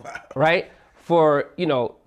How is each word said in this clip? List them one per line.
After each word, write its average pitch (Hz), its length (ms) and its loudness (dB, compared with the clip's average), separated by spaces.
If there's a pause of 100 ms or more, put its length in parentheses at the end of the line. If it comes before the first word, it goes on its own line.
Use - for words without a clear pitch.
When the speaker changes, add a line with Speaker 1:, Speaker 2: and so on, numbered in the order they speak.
Speaker 1:
Wow. - 80 -18 (240)
Speaker 2:
right? 156 360 0 (240)
For, 156 500 2 (100)
you 175 100 -6
know, 131 300 -4 (120)